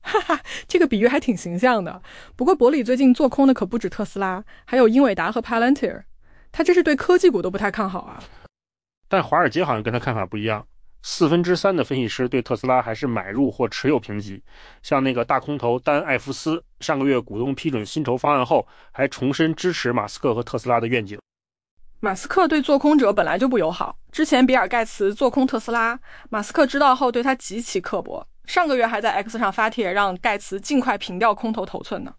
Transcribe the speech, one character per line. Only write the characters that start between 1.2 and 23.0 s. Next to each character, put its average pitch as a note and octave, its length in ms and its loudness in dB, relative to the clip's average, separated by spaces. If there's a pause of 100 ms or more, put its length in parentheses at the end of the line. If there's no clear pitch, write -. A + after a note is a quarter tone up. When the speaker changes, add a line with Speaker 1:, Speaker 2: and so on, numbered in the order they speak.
Speaker 1:
形 F3 220 -8
象 A#3 260 2
的。 F#3 160 -10 (360)
不 B3 100 -2
过 F4 100 6
伯 B3 140 6
里 D4 140 2
最 B3 120 0
近 B3+ 160 6
做 C#4 160 4
空 C4+ 200 4
的 C4 80 6
可 G3 100 -2
不 F#3 100 -6
止 G3+ 140 -2
特 G#3 160 -6
斯 - 140 -12
拉， F#3+ 240 -6 (200)
还 - 140 -2
有 B3 100 8
英 B3 140 6
伟 A3 140 4
达 F3 160 -2
和 A3+ 100 -4
Palantir， A#3 640 0 (480)
他 E4+ 120 -2
这 F4 120 4
是 F4 80 4
对 D4+ 120 2
科 F4+ 220 4
技 F#4 100 6
股 G#3+ 140 4
都 F#3 80 -2
不 F#3+ 80 -6
太 G3 140 -2
看 G3 180 -4
好 F#3 120 -8
啊。 - 200 -18 (840)
Speaker 2:
但 F#3+ 160 2
华 - 120 0
尔 E3 140 4
街 F3+ 140 0
好 D3 100 0
像 G#2+ 80 -2
跟 A2 100 -2
他 A#2+ 80 -2
看 B2 140 -4
法 G#2+ 100 -2
不 G2 140 -6
一 G#2 60 -4
样， G#2+ 240 -4 (340)
四 - 260 0
分 E3+ 140 4
之 F3 140 0
三 F#3+ 200 0
的 C#3 80 0
分 C3 140 -4
析 A#2+ 100 -2
师 B2 220 -4
对 C3 100 0
特 A#2+ 160 -4
斯 B2+ 120 -6
拉 B2+ 120 4
还 A2+ 140 -4
是 C3 140 -6
买 G2 240 -4
入 B2+ 180 0
或 A#2 180 -2
持 - 200 -4
有 C#3+ 120 2
评 G#2 200 -8
级。 G2+ 240 -14 (400)
像 C3+ 200 0
那 C3+ 80 0
个 A#2+ 140 -2
大 C#3 140 0
空 D3 180 -6
头 A#2+ 220 -2
丹· D3 240 0
艾 C3+ 160 -2
夫 C#3 120 -10
斯， D#3+ 320 -4 (180)
上 D3 180 -2
个 C3+ 80 0
月 B2+ 120 2
股 G#2 200 -8
东 C3+ 160 -4
批 D#3 160 -6
准 A2 120 -4
薪 D3+ 220 -6
酬 B2 100 0
方 C#3+ 200 0
案 B2+ 100 2
后， B2 220 0 (240)
还 C3+ 160 -2
重 C3 260 -4
申 D#3+ 220 0
支 F3+ 180 -2
持 A#2+ 180 -2
马 G#2+ 160 -2
斯 - 120 -16
克 B2 160 0
和 A#2+ 80 -4
特 - 120 -8
斯 B2 140 -6
拉 A#2+ 100 4
的 A#2 60 -2
愿 A#2 180 0
景。 G2+ 140 -12 (840)
Speaker 1:
马 G3 140 -2
斯 - 140 -8
克 F4+ 200 2
对 D4+ 140 0
做 C#4 160 2
空 D4 180 4
者 A#3 160 6